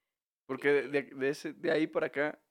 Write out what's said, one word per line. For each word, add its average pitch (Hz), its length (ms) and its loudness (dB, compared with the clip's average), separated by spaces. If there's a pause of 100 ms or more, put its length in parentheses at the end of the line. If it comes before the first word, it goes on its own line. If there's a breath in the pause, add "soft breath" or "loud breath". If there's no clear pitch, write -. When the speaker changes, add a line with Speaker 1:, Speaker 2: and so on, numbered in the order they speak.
(460)
Speaker 1:
Porque 131 260 0
de, 139 120 4
Speaker 2:
y 123 40 -8
Speaker 1:
de, 143 140 0
de 135 260 -4
ese, 151 240 -6
de 151 200 -2
ahí 156 160 2
para 160 180 -2
acá 147 320 -4 (120)